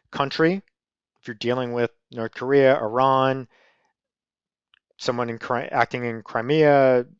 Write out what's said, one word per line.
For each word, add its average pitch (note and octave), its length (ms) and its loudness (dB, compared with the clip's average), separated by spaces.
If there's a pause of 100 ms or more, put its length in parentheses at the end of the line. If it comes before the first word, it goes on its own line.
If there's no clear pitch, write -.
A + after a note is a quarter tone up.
(120)
country, E3 480 -2 (640)
if - 40 -16
you're A#2+ 80 -10
dealing A#2+ 380 -4
with A#2+ 180 -2 (200)
North A2+ 240 -10
Korea, C3+ 440 4
Iran, C3 680 0 (1500)
someone A#2+ 320 -4
in A#2 80 -10
Cri-, B2 320 -6
acting B2 340 -2
in A#2 160 -6
Crimea C3 880 2 (140)